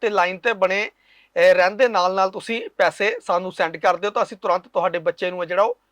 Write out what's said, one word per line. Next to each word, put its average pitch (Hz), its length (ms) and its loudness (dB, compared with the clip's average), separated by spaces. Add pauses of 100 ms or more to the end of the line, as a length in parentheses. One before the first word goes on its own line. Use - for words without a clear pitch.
ਤੇ 226 100 -2
ਲਾਈਨ 185 280 0
ਤੇ 233 140 -2
ਬਣੇ, 196 380 0 (460)
ਅਹ, 180 180 6
ਰਹਿਣ 180 160 4
ਦੇ 226 180 2
ਨਾਲ 185 260 0
ਨਾਲ 190 160 2
ਤੁਸੀਂ 226 480 -8
ਪੈਸੇ 202 380 0 (100)
ਸਾਨੂੰ 185 260 -2
ਸੈਂਡ 165 240 -4
ਕਰ 175 200 0
ਦਿਓ 190 140 -4
ਤਾਂ 226 120 -2
ਅਸੀਂ 202 140 -6
ਤੁਰੰਤ 185 320 -2
ਤੁਹਾਡੇ 175 300 -2
ਬੱਚੇ 170 320 -4
ਨੂੰ 180 100 -8
ਹੈ 175 60 -6
ਜਿਹੜਾ 180 160 0
ਉਹ 240 160 -2 (140)